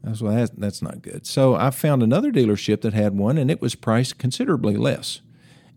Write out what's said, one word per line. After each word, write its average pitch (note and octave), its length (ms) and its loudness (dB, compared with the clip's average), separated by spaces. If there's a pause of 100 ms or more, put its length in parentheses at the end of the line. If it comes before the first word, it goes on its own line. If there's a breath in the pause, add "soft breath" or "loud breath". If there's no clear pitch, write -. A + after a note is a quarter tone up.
I A2+ 80 -6
said, A2 100 -6
"Well, G#2+ 120 0
that's, A#2 220 0
that's G2+ 260 -6
not - 180 -8
good." - 260 -14
So C3 280 4
I A2 160 2
found C3+ 320 0
another F3+ 280 2
dealership A#2 520 2
that A2 120 -2
had G#2 220 2
one, A2+ 220 2
and C3 120 2
it - 120 -2
was B2 120 -2
priced A#2+ 440 0
considerably B2+ 580 -2
less. C3+ 460 -4 (540 soft breath)